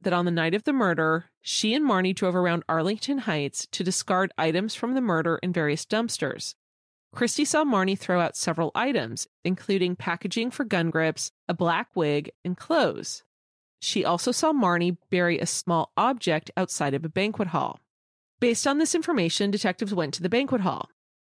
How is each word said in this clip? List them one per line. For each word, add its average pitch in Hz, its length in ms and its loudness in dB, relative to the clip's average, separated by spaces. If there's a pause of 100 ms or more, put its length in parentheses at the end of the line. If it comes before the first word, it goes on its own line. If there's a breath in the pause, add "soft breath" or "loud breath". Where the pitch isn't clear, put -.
that 185 120 0
on 175 120 2
the 175 80 2
night 165 220 2
of 214 100 -2
the 302 80 0
murder, 170 540 2 (140)
she - 320 -2
and 302 120 2
Marnie 190 300 4
drove 185 200 0
around 175 340 2
Arlington 202 500 0
Heights 160 520 -4
to - 140 -6
discard 185 520 0
items 170 380 0
from 240 200 -4
the 269 60 0
murder 170 400 0
in 180 120 -2
various 151 340 -2
dumpsters. - 680 -4 (600)
Christy 247 300 0
saw 311 200 2
Marnie 196 340 2
throw 180 220 0
out 165 160 0
several 165 380 -2
items, 175 540 -2 (160)
including 185 500 0
packaging 202 560 -4
for 269 140 -4
gun 170 260 0
grips, 160 400 -2 (180)
a 180 60 0
black 170 400 0
wig, 147 380 0 (120)
and 180 120 -4
clothes. 185 680 -2 (580)
She - 240 -2
also 175 280 0
saw 311 200 2
Marnie 180 440 2 (140)
bury 175 280 2
a - 80 -2
small - 500 -2
object 202 600 0
outside 156 380 -2
of 156 100 -4
a 160 60 -4
banquet 202 380 -2
hall. 156 300 -2 (600)
Based 233 260 2
on 285 120 2
this 311 160 2
information, 208 560 0
detectives 202 440 -2
went 160 200 -2
to - 80 -8
the 180 60 -2
banquet 247 340 0
hall. - 280 -2 (320)